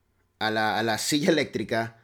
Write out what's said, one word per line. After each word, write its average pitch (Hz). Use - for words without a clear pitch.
a 110
la, 110
a 107
la 113
silla 147
eléctrica 117